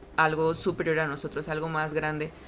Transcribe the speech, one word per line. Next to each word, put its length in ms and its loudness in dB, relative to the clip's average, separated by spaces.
algo 380 4
superior 440 0
a 80 2
nosotros, 420 -6
algo 200 -2
más 240 -2
grande, 380 -2